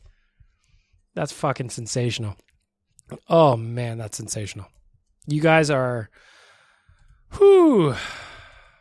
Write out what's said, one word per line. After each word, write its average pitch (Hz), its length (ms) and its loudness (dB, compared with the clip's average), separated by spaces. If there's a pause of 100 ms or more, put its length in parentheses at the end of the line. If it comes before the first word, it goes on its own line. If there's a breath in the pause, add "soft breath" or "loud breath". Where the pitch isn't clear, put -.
(1120)
That's 156 180 -8
fucking 135 380 -6
sensational. 117 680 -6 (920)
Oh, 160 260 4
man, 117 440 -8
that's 107 180 -12
sensational. 104 480 -12 (640)
You 147 140 -2
guys 160 280 4
are, 127 400 -4 (1300 soft breath)
whew. 330 540 6
It 107 60 -6 (840 loud breath)